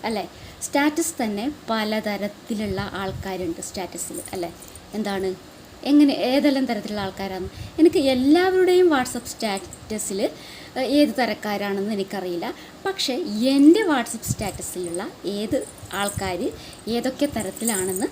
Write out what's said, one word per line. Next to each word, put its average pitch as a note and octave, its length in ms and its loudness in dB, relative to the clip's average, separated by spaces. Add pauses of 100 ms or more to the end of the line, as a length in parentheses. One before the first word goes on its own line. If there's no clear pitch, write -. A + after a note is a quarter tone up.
അല്ലേ? G#3+ 160 -4 (420)
സ്റ്റാറ്റസ് D4+ 560 0
തന്നെ G#3 220 -2 (260)
പലതരത്തിലുള്ള G#3 1080 -4 (220)
ആൾക്കാരുണ്ട് F#3 680 -6
സ്റ്റാറ്റസിൽ, - 500 -10 (160)
അല്ലേ? F3 160 -6 (480)
എന്താണ്, G3 320 -2 (600)
എങ്ങനെ, D4 240 8 (160)
ഏതെല്ലാം C4+ 400 4
തരത്തിലുള്ള G#3 380 -4
ആൾക്കാരാണ്? F#3+ 400 -6 (320)
എനിക്ക് E4 200 8 (140)
എല്ലാവരുടെയും F4+ 800 6
WhatsApp B3+ 400 -2
സ്റ്റാറ്റസിൽ, G#3 840 -6 (580)
ഏഹ്, B3+ 100 0 (100)
ഏത് C#4+ 220 6
തരക്കാരാണെന്ന് G3+ 760 -2
എനിക്കറിയില്ല. F#3+ 500 -4 (380)
പക്ഷേ F#4 300 -2 (380)
എൻ്റെ D4+ 280 8 (100)
WhatsApp A#3+ 400 -2
സ്റ്റാറ്റസിലുള്ള F3+ 720 -6 (340)
ഏത് A3 200 -2 (440)
ആൾക്കാർ F#3+ 380 -4 (560)
ഏതൊക്കെ C4 300 0 (100)
തരത്തിലാണെന്ന് G3 760 -2